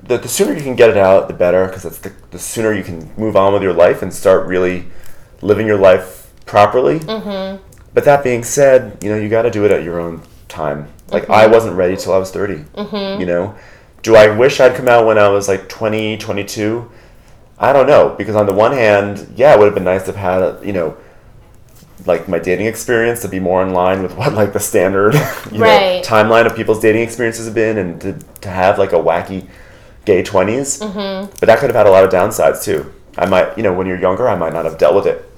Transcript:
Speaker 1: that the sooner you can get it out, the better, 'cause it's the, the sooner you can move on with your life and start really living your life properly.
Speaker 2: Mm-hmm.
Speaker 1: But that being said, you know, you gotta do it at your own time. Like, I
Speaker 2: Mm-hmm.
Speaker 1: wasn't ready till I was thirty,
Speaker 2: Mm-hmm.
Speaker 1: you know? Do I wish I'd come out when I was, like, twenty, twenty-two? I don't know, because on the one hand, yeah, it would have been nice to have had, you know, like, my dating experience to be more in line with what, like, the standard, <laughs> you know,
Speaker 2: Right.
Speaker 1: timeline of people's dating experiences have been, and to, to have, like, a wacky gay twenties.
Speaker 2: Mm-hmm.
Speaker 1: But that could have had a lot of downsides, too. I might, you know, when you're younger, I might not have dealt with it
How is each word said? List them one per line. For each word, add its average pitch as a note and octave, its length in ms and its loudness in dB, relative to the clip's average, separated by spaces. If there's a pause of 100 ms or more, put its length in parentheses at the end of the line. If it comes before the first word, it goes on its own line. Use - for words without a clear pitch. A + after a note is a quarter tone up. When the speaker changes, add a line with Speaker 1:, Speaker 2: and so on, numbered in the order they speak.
Speaker 1:
that B2 200 -4
the A#2+ 60 -12
sooner A#3 240 -2
you D#3+ 100 -8
can C3 140 -6
get A2+ 140 6
it G2+ 80 0
out, F#2+ 300 4
the F2 60 -12
better, F2+ 340 2
'cause F#2+ 180 -14
it's D#2+ 120 -14
the, F#2+ 140 -14 (200)
the F2 60 -16
sooner A2 360 -4
you F#2+ 100 -6
can E2 320 -14
move G#2+ 200 -2
on G2 180 2
with G2 80 0
your F#2+ 100 0
life E2+ 300 2
and F#2 100 -8
start F#2 340 2
really F2+ 380 -2 (560)
living G#2 260 0
your G#2 120 2
life - 480 2 (180)
properly. B2+ 540 2
Speaker 2:
Mm-hmm. F#3+ 640 -10 (320)
Speaker 1:
But A2+ 100 0
that C#3+ 180 4
being A#2 220 -4
said, B2+ 560 2
you G2+ 100 -8
know, G#2 60 -2
you G#2+ 140 -6
gotta A2+ 200 0
do G#2 140 -2
it G2+ 60 4
at D#2 120 0
your E2+ 160 -8
own E2+ 220 -8 (280)
time. D2+ 400 -8 (220)
Like, F2 200 -4
I G#2+ 140 6
Speaker 2:
Mm-hmm. G#2+ 100 6
Speaker 1:
wasn't A2 220 2
ready F#2 200 0
till F#2 160 -6
I F#2+ 60 2
was F#2+ 120 -4
thirty, F2+ 340 -8 (120)
Speaker 2:
Mm-hmm. G3+ 440 -8
Speaker 1:
you F2+ 60 -6
know? F2 280 -4 (480)
Do A2 140 2
I G#2+ 120 8
wish A#2+ 320 2
I'd C3 140 6
come B2+ 140 -6
out A#2+ 180 4
when A2 100 2
I G#2 120 4
was, G2+ 200 0
like, F#2+ 220 -4
twenty, G#2+ 480 -4
twenty-two? G#2+ 720 -6 (680)
I A#2+ 140 2
don't C#3 140 4
know, C#3 320 4
because G#2 180 -4
on G#2 100 2
the G2 60 0
one A2 200 2
hand, G#2 640 0
yeah, C#3 180 6
it A2 40 6
would G#2 80 6
have G2+ 80 2
been F#2+ 100 -4
nice F#2 200 0
to F#2+ 80 -8
have F#2 480 -4
had, - 60 -14
you G2 80 -8
know, E2 220 -4 (1080)
like, E2+ 240 -2
my F2+ 100 -2
dating F2+ 280 -2
experience A#2 560 -2
to G2 60 -8
be F#2 120 -8
more F#2 220 0
in F#2+ 100 -4
line F#2 300 0
with F2+ 140 -8
what, C3 180 -2
like, G2+ 180 0
the G#2 80 -4
standard, G2 540 0
<laughs> - 380 -4
you G3+ 60 -8
know, A3 60 0
Speaker 2:
Right. G3 400 2
Speaker 1:
timeline A2+ 400 4
of A2 100 -2
people's A2 260 -2
dating A2 220 2
experiences A2+ 440 -6
have A2 80 -10
been, A2 240 0
and F2 240 -6
to, F#2+ 100 -8 (300)
to G2+ 80 -12
have, F#2 280 0
like, F#2+ 140 0
a F2 60 2
wacky F2 480 -4 (580)
gay F#2+ 180 2
twenties. G#2+ 580 -2
Speaker 2:
Mm-hmm. G3 500 -10 (100)
Speaker 1:
But - 60 2
that A2+ 140 6
could B2 100 -2
have A2+ 60 0
had G#2+ 100 4
a G2+ 40 6
lot F#2+ 140 8
of F#2+ 60 2
downsides, F2+ 520 0
too. D2+ 300 -6 (240)
I - 100 -2
might, F#2 300 0
you G#2+ 60 -6
know, G2+ 100 0
when F#2 140 -4
you're F#2 140 -6
younger, F#2+ 280 0
I G#2+ 80 0
might E2 160 -4
not D#2+ 140 -6
have E2 100 -8
dealt D2+ 200 4
with G2 100 0
it - 180 -4 (140)